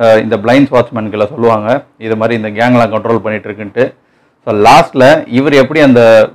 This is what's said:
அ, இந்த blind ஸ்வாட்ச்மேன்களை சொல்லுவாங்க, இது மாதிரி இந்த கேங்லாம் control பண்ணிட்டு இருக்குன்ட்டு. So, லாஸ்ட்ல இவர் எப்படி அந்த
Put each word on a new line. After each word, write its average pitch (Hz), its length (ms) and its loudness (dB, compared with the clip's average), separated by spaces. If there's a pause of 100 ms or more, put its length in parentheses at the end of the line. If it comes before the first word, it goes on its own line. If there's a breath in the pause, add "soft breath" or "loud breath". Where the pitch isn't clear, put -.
அ, 110 200 2
இந்த 110 160 -4
blind 123 340 0
ஸ்வாட்ச்மேன்களை 107 580 -4
சொல்லுவாங்க, 113 560 -2 (140)
இது 110 180 -6
மாதிரி 113 260 -2
இந்த 107 80 -8
கேங்லாம் 117 420 0
control 110 260 -2
பண்ணிட்டு 104 320 -8
இருக்குன்ட்டு. 107 440 -6 (500)
So, 113 100 -4
லாஸ்ட்ல 135 720 2
இவர் 135 260 -2
எப்படி 143 280 2
அந்த 117 540 4